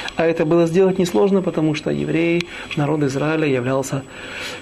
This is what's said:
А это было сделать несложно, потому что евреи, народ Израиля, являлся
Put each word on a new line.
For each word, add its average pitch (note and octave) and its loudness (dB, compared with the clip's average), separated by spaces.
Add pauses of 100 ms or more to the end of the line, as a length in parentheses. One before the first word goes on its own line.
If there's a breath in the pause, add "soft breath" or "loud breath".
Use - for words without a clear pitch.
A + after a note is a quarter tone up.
(160 loud breath)
А E3 2
это E3 2
было E3+ 4
сделать F#3 4
несложно, F#3+ 2
потому D#3 0
что D3 -4
евреи, D#3+ 0 (300 loud breath)
народ D3+ 0
Израиля, D3 0
являлся C3+ -2 (580 loud breath)